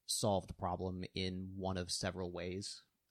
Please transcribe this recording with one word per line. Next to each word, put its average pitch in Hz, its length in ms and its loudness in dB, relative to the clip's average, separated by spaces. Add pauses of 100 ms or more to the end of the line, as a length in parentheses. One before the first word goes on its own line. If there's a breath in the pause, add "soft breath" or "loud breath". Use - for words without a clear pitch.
solve 98 400 4
the - 60 -8
problem 92 520 0 (100)
in 92 400 -2
one 95 220 2
of 87 120 0
several 90 440 0
ways. 90 480 -4 (300)